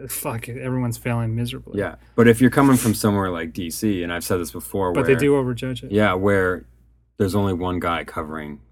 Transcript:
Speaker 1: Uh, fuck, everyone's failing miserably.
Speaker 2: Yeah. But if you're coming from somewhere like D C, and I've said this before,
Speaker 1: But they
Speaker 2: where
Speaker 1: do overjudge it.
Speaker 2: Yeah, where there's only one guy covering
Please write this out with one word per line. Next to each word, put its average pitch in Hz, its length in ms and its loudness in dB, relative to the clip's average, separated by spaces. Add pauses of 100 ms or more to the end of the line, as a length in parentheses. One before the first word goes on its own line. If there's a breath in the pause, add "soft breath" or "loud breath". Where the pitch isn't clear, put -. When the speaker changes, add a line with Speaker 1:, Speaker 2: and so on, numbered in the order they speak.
Speaker 1:
Uh, 127 40 -12
fuck, 117 420 -8
everyone's 127 480 -4
failing 117 380 -2
miserably. 120 440 -6
Speaker 2:
Yeah. 87 160 -4 (200 soft breath)
But 117 120 8
if 117 140 8
you're 127 80 8
coming 139 280 4
from 120 160 2
somewhere 101 360 0
like 82 240 -6
D 85 160 -8
C, 92 340 -2
and 85 80 -4
I've 87 120 -6
said 98 160 -2
this 82 120 -6
before, 90 420 -4
Speaker 1:
But 131 120 0
they 135 80 6
Speaker 2:
where 120 60 0
Speaker 1:
do 143 140 2
overjudge 127 500 -4
it. - 80 -10
Speaker 2:
Yeah, 101 220 4
where 92 520 0 (520)
there's 98 180 0
only 101 180 0
one 90 260 -2
guy 82 240 -2
covering 76 560 -10 (120)